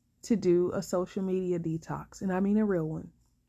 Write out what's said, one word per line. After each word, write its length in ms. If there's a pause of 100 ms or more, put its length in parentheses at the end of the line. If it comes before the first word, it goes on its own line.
(220)
to 140
do 360
a 80
social 420
media 360
detox, 640
and 100
I 80
mean 160
a 80
real 240
one. 220 (380)